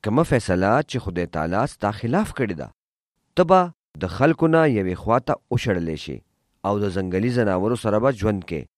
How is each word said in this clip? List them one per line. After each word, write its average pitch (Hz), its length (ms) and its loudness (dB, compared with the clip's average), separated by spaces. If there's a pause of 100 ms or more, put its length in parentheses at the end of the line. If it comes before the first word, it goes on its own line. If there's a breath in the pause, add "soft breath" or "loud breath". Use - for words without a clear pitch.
کومه 117 200 2
فیصله 98 480 2 (100)
چې - 220 -6
خدای 87 320 -4
تعالی 85 260 -2 (120)
ستا 104 180 -2
خلاف 123 460 -2
کړې 104 240 -4
ده، 60 60 -10 (680)
ته 180 60 6
به 185 160 6 (420)
د 90 140 -4
خلکو 160 320 2
نه 160 200 6
یوې 98 340 0
خوا 113 180 2
ته 131 140 -2 (180)
وشړلی 85 520 -2
شې 67 140 -10 (460)
او 101 160 0
د 104 60 -2 (100)
ځنګلي 95 420 -2
ځناورو 104 460 0
سره 104 160 2
به 127 120 2
ژوند 104 380 -2
کې. 80 120 -6 (160)